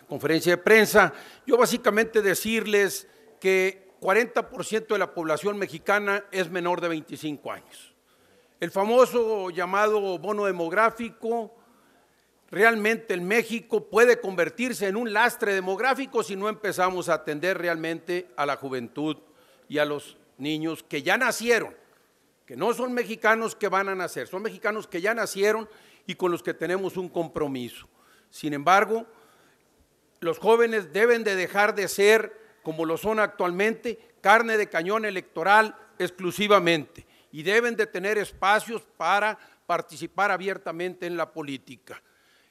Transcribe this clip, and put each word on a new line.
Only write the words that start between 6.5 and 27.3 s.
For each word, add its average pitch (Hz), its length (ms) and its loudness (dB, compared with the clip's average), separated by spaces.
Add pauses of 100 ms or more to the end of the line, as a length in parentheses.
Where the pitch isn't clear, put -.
menor 175 300 -2
de 175 80 -2
veinticinco 151 640 -8
años. - 440 -18 (680)
El 170 100 -6
famoso 220 800 2
llamado 196 680 0
bono 208 260 -4
demográfico, 214 1080 -2 (1000)
realmente 220 640 2
en 175 120 -4
México 220 640 -2
puede 233 320 6
convertirse 185 680 -2
en 190 100 -2
un 233 160 -4
lastre 220 400 2
demográfico 214 680 -2
si 196 140 -8
no 202 120 -4
empezamos 185 600 -2
a 165 60 2
atender 160 440 -2
realmente 170 800 -4
a 147 100 -2
la 143 80 -2
juventud 135 640 -6 (520)
y 147 100 -4
a 147 60 2
los 147 320 -6 (220)
niños 156 500 -6
que 147 140 -6
ya 175 140 2
nacieron, 226 580 0 (720)
que 123 100 -16
no 196 180 0
son 247 180 -4
mexicanos 226 640 0
que 202 120 -2
van 190 200 0
a 196 60 -4
nacer, 156 340 -8
son 185 140 -8
mexicanos 208 440 -6
que 175 140 -8
ya 208 140 0
nacieron 214 540 0 (380)
y 175 80 -8
con 180 160 0
los 165 120 -2
que 160 120 -4
tenemos 175 420 -4
un 185 120 -6
compromiso. 143 800 -6 (420)